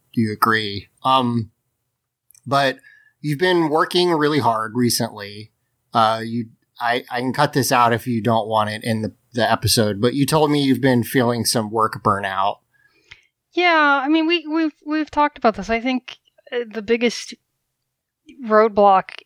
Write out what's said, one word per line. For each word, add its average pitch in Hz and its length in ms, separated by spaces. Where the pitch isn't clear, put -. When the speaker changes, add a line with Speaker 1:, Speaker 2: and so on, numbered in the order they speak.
Speaker 1:
you 110 200
agree. 107 560
Um, 120 460
but 135 320
you've 147 180
been 180 300
working 175 420
really 151 300
hard 110 340
recently. 107 760
Uh, 113 300
you, 117 240
I, 120 300
I 123 100
can 127 120
cut 147 200
this 131 180
out 120 220
if 113 140
you 117 140
don't 113 280
want 107 220
it 110 140
in 110 180
the, 107 120
the 110 180
episode, 107 500
but 123 140
you 139 120
told 151 240
me 147 120
you've 131 180
been 123 240
feeling 120 400
some 107 260
work 110 320
burnout. 98 560
Speaker 2:
Yeah, 311 520
I 285 40
mean, 311 180
we, 330 200
we've, 311 280
we've 302 260
talked 294 280
about 226 160
this. 196 160
I 226 100
think, 254 380
uh, 240 180
the 220 120
biggest 233 520
roadblock 208 680